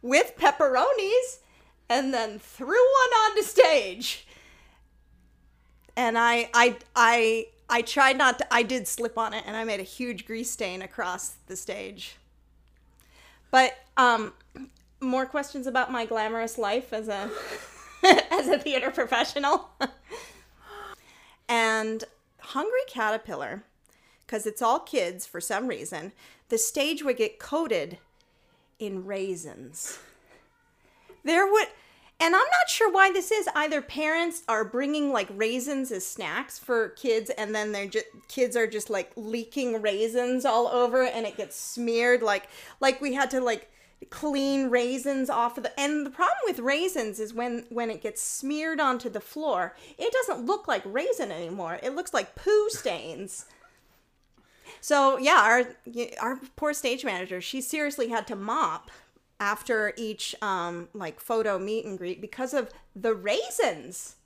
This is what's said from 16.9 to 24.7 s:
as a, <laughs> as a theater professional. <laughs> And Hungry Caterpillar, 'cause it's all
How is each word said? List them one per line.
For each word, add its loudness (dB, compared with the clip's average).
as -6
a, -6
<laughs> 10
as 0
a 4
theater -2
professional. 0
<laughs> -4
And 0
Hungry -2
Caterpillar, -4
'cause -6
it's -6
all 2